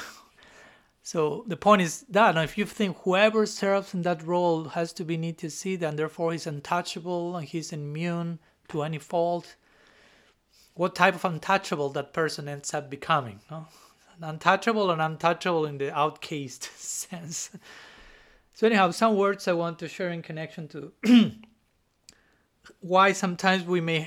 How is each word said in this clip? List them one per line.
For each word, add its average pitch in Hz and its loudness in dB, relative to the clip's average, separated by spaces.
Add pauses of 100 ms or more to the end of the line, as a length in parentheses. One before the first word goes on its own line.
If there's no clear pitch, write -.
(420)
<laughs> - -20
so 151 -2
the 175 -6
point 202 6
is 165 -2
that, 202 6
now 160 2
if 147 -4
you 202 0
think 196 -4
whoever 214 4
serves 196 0
in 180 -2
that 170 0
role 170 0
has 170 -6
to - -10
be 165 -4
Nitya 165 -6
Siddha, 180 -4
and 151 -6
therefore 160 -2
he's 165 -6
untouchable, 175 -4
and 151 -8
he's 160 -8
immune 165 -4 (300)
to 151 -4
any 156 -4
fault, 170 -2 (1160)
what 180 -2
type 180 4
of 175 -10
untouchable 170 -2
that 143 -8
person 151 -4
ends 143 -10
up 139 -6
becoming? 131 -2 (100)
No? 156 -14 (540)
Untouchable 185 2
and 160 2
untouchable 165 0
in 147 -6
the 143 -4
outcast 147 -4
<laughs> - -14
sense. - -10 (1000)
So - 2
anyhow, 196 6
some 220 2
words 196 2
I 180 4
want 170 0
to 165 -10
share 180 -6
in 170 -6
connection 160 -10
to 143 -14 (100)
<clears throat> 233 8 (1500)
why 185 4
sometimes 185 0
we 175 0
may 165 0